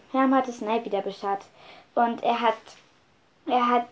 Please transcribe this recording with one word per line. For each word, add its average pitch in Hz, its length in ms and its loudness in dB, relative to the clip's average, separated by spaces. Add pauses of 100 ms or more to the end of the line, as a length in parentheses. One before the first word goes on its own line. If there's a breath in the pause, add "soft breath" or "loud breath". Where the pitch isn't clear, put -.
(120)
Wir 262 100 2
haben 269 140 4
heute 262 160 0
Snape 233 340 -4
wieder 196 160 -2
beschert. 196 420 -6 (500 loud breath)
Und 233 300 0
er 233 180 0
hat, 233 160 2 (880)
er 247 220 2
hat 240 240 2